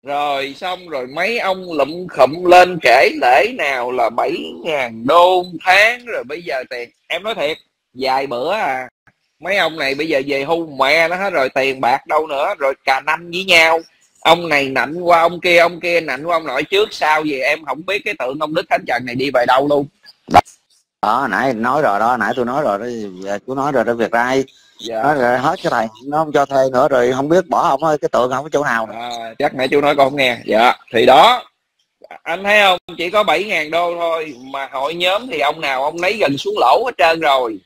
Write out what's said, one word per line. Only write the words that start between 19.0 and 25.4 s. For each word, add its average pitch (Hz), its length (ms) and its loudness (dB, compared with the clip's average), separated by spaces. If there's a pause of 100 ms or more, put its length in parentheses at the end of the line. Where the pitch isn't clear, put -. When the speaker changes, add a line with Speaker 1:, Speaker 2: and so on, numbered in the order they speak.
Speaker 1:
này 120 80 -8
đi 135 200 -2
về 123 120 4
đâu 135 220 2
luôn. 147 180 0 (1160)
Speaker 2:
Đó, 120 280 0
nãy 120 240 0
nói 127 280 0
rồi 101 180 2
đó, 120 160 2
nãy 110 200 -2
tôi 123 80 -2
nói 131 200 -4
rồi 101 140 0
đó, 113 80 -8 (360)
giờ 98 240 -6
chú 131 80 -8
nói 139 180 -4
rồi 120 120 2
đó, 120 100 -2
Việt 117 180 -2
Rai. 127 320 0 (340)
Speaker 1:
Dạ. 110 240 -8
Speaker 2:
Nói 147 120 2
rồi 123 240 0
hết 151 240 -2